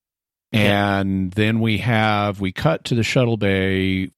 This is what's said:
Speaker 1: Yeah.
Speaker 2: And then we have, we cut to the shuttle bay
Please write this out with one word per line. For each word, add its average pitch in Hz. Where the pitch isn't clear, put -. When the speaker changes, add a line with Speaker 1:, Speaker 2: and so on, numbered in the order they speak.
Speaker 1:
Yeah. 101
Speaker 2:
And 95
then 107
we 110
have, 104
we 98
cut -
to -
the 117
shuttle 117
bay 95